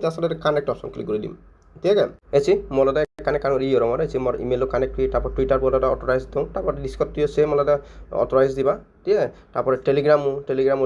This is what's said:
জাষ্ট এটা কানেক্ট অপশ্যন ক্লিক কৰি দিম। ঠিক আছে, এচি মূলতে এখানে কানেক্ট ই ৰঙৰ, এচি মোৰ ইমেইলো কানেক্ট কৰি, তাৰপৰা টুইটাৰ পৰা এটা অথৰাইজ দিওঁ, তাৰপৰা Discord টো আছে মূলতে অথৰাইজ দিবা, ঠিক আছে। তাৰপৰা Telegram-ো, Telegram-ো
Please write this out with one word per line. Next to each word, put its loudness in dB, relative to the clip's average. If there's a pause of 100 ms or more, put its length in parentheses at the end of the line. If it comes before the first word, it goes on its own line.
জাষ্ট -2 (100)
এটা -2
কানেক্ট 0
অপশ্যন -8
ক্লিক -10
কৰি -2
দিম। -10 (500)
ঠিক 2
আছে, 4 (340)
এচি 2 (240)
মূলতে 4 (200)
এখানে 0
কানেক্ট 0
ই 4
ৰঙৰ, 0
এচি -4
মোৰ 0 (100)
ইমেইলো 0
কানেক্ট -2
কৰি, 0
তাৰপৰা -2
টুইটাৰ 2
পৰা 2
এটা 2
অথৰাইজ -2 (100)
দিওঁ, -2 (100)
তাৰপৰা -2 (100)
Discord -4
টো -2
আছে 0 (100)
মূলতে 2 (480)
অথৰাইজ 4
দিবা, 2 (300)
ঠিক 2
আছে। 0 (260)
তাৰপৰা 0 (100)
Telegram-ো, 4 (180)
Telegram-ো 2